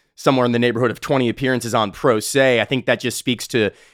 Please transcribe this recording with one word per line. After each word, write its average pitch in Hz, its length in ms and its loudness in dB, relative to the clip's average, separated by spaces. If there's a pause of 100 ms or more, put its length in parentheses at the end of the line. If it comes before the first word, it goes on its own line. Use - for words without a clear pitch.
(160)
somewhere 131 280 2
in 123 60 2
the 120 80 0
neighborhood 120 320 2
of 101 100 -8
twenty 131 280 0
appearances 120 440 -2
on 107 200 0
Pro 117 260 0
Se. 127 420 2
I 104 40 2
think 127 220 -4
that 120 120 0
just 120 180 -6
speaks - 320 -4
to, 107 220 2 (240)